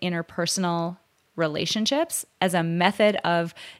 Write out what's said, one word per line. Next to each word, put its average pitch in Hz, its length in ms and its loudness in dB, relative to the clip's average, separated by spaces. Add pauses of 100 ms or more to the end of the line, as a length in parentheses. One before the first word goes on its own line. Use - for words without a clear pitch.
interpersonal 175 960 -2 (380)
relationships 214 880 -2 (160)
as 180 140 2
a 170 80 2
method 185 540 4
of 170 360 0 (260)